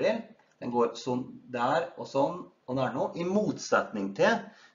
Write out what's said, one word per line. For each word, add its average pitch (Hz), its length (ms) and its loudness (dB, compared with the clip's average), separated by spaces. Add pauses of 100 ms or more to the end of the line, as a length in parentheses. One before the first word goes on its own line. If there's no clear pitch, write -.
vil. 220 180 2 (400)
Den 123 100 -6
går 117 300 2
sånn 127 240 -2 (240)
der 123 480 0
og 117 100 -10
sånn 156 360 0 (220)
og 127 140 -4
der 123 160 0
nå, 175 180 0
i 170 140 -4
motsetning 113 880 0
til 208 220 4 (360)